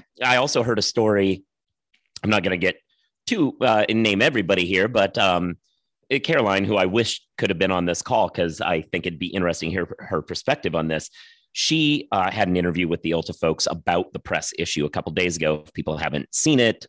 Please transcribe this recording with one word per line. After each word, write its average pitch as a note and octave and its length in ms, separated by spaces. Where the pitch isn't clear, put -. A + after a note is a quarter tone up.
I B2+ 140
also C3 260
heard A2+ 160
a G2 40
story. G2+ 600
I'm G2+ 60
not G#2 140
gonna F#2 140
get F2+ 200
too, F3 340
uh, A2 280
and A2+ 140
name G#2 180
everybody G2 440
here, F#2+ 220
but, G#2 300
um, F2+ 400
uh, C#3 60
Caroline, G#2+ 460
who G#2 120
I F#2 80
wish G#2+ 360
could A2 120
have E2+ 100
been F#2+ 120
on F2+ 140
this F2 160
call, A2 280
'cause E2 320
I E2+ 200
think - 240
it'd E2 140
be F2+ 80
interesting E2+ 420
to D#2+ 40
hear F2 140
her F2+ 220
perspective F2+ 540
on D#2+ 120
this. D#2+ 220
She, D3+ 580
uh, F#2+ 200
had G2+ 160
an F2+ 100
interview F2 300
with E2 160
the D#2+ 80
ilta E2 260
folks D#2+ 320
about E2+ 440
the - 60
press - 380
issue D#2+ 280
a D2 40
couple E2 220
days F2 240
ago. D#2 300
If - 80
people D#2 240
haven't D2+ 360
seen D3+ 260
it, A2+ 300